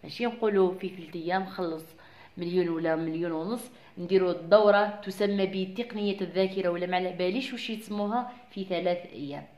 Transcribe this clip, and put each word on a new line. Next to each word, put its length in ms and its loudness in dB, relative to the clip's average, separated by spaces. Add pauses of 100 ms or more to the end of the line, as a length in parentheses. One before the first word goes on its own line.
ماشي 220 -6
نقولوا 480 4
في 160 -6
ثلاث 260 -12
ايام 300 0
خلص 400 -4 (520)
مليون 320 0
ولا 260 2
مليون 360 -2
ونص، 400 -4 (260)
نديروا 340 2
الدوره 720 6
تسمى 400 0
بتقنيه 760 -4
الذاكره 480 0
ولا 160 -2
ما 120 0
على 120 0
باليش 440 -2
واش 160 -8
يسموها 600 -4 (200)
في 120 -8
ثلاث 500 -2
ايام. 300 -10 (140)